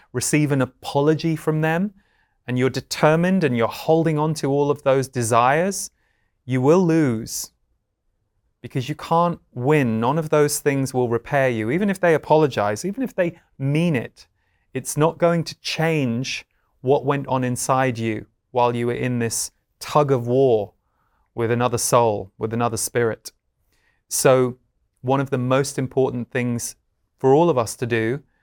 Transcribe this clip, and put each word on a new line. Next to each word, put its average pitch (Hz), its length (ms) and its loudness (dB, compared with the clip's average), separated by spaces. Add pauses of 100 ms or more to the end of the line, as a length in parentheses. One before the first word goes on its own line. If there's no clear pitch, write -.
(120)
receive 147 400 0
an 135 100 2
apology 151 720 -2
from 156 260 -2
them, 170 320 -2 (540)
and 123 100 -4
you're 127 140 2
determined 165 720 2
and 127 140 0
you're 113 100 2
holding 160 500 0
on 151 180 0
to 143 140 -4
all 143 220 0
of 139 120 -4
those 135 260 2
desires, 127 800 0 (540)
you 127 160 0
will 160 240 6
lose. 143 640 0 (1120)
Because 123 280 -6
you 151 60 -6
can't 170 460 0 (120)
win. 123 480 2
None 131 180 0
of 156 120 -6
those 147 300 2
things 135 320 -2
will 123 160 0
repair 131 400 0
you. 110 220 -2
Even 185 180 0
if 190 120 -4
they 170 140 4
apologize, 135 720 2
even 202 180 -6
if 247 120 -6
they 175 260 -4 (180)
mean 151 380 0
it, - 300 -8 (480)
it's - 220 -6
not 151 220 0
going 170 260 0
to - 160 -14
change 135 840 -4 (420)
what 139 180 2
went 139 220 -2
on 127 160 -2
inside 127 560 -2
you 113 280 -6 (260)
while 120 240 2
you 120 100 -2
were 120 80 -2
in 123 240 -4
this 117 320 -4 (300)
tug 147 320 0
of 120 160 0
war 120 440 2 (640)
with 113 160 -2
another 120 280 0
soul, 110 600 0
with 113 160 -4
another 117 220 -2
spirit. - 560 -4 (760)
So 127 500 2 (420)
one 131 200 0
of 139 100 -4
the 131 80 -2
most 131 400 0
important 127 520 -2
things 120 460 -4 (420)
for 135 160 4
all 165 160 4
of 135 80 0
us 110 180 -4
to 127 100 -6
do 117 360 -2 (200)